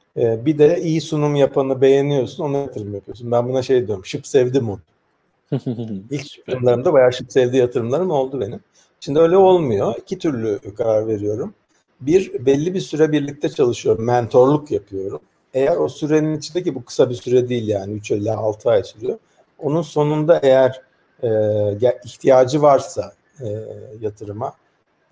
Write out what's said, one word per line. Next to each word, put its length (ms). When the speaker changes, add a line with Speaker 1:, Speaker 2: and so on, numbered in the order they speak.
Speaker 1:
Ee, 300
bir 120
de 240
iyi 180
sunum 360
yapanı 440
beğeniyorsun, 640
ona 140
yatırım 360
yapıyorsun. 360
Ben 180
buna 140
şey 240
diyorum, 180
şıp 220
sevdi 340
mod. 180
Speaker 2:
<laughs> 0
Speaker 1:
İlk 160
Speaker 2:
Süper. 260
Speaker 1:
yatırımlarımda 400
bayağı 200
şıp 200
sevdi 240
yatırımlarım 540
oldu 300
benim. 200
Şimdi 180
öyle 180
olmuyor. 600
İki 200
türlü 560
karar 340
veriyorum. 460
Bir, 460
belli 280
bir 60
süre 320
birlikte 360
çalışıyorum, 560
mentorluk 640
yapıyorum. 500
Eğer 220
o 120
sürenin 500
içindeki, 360
bu 100
kısa 260
bir 40
süre 340
değil 200
yani, 240
üç 180
ila 260
altı 340
ay 140
sürüyor. 340
Onun 240
sonunda 600
eğer, 380
e, 60
ge-, 760
ihtiyacı 560
varsa, 500
e, 60
yatırıma 540